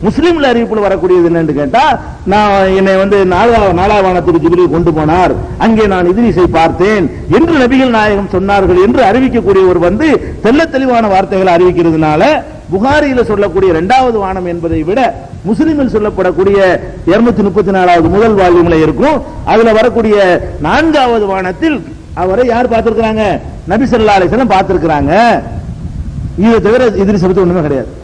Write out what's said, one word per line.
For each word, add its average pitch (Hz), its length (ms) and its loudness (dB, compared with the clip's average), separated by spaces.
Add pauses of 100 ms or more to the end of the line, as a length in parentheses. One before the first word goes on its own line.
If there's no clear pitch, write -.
முஸ்லிம்ல 294 460 0
அறிவிப்புல 214 320 -2
வரக்கூடியது 180 440 0
என்னன்னு 165 300 -2
கேட்டா 147 240 0 (500)
நான் 196 460 2
என்னை 190 240 2
வந்து 202 160 2 (160)
நாலா-, 208 460 2
நாலாம் 202 260 2
வானத்துக்கு 175 380 0
ஜிப்ரீல் 170 300 2
கொண்டு 170 220 0
போனார், 160 360 0 (320)
அங்கே 220 280 2
நான் 180 200 0
இத்ரீஸை 185 340 2 (100)
பார்த்தேன் 165 480 0 (320)
என்று 330 260 2
நபிகள் 254 360 2
நாயகம் 202 380 -2
சொன்னார்கள் 190 500 0
என்று 254 240 2
அறிவிக்கக்கூடியவர் 190 760 2
வந்து 214 220 0 (380)
தெள்ள 311 280 2
தெளிவான 254 300 0 (100)
வார்த்தைகளை 190 420 0
அறிவிக்கிறதுனால 165 680 2 (480)
புகாரியில 262 580 0
சொல்லக்கூடிய 196 420 0
இரண்டாவது 233 520 0
வானம் 185 280 -6
என்பதை 165 360 -4
விட 214 120 0 (480)
முஸ்லிமில் 277 460 0
சொல்லப்படக்கூடிய 190 640 0 (540)
இருநூத்தி 226 340 2
முப்பத்தி 196 320 0
நாலாவது 175 380 2
முதல் 220 240 2
வால்யூம்ல 170 420 4
இருக்கும். 180 340 0 (360)
அதுல 226 260 2
வரக்கூடிய 220 380 0 (520)
நான்காவது 247 640 0
வானத்தில் 190 460 -4 (440)
அவரை 196 300 0
யார் 240 220 0
பார்த்திருக்கிறாங்க? 220 500 0 (480)
நபி 226 120 0
ஸல்லல்லாஹு 214 340 2
அலைஹி 180 120 0
வஸல்லம் 214 240 0
பார்த்திருக்கிறாங்க. 165 580 0 (1300)
இதை 226 220 4
தவிர 247 180 2 (180)
இத்ரீஸ் 190 240 0
பத்தி 180 200 0
ஒண்ணுமே 175 200 0
கிடையாது. 135 240 -4 (120)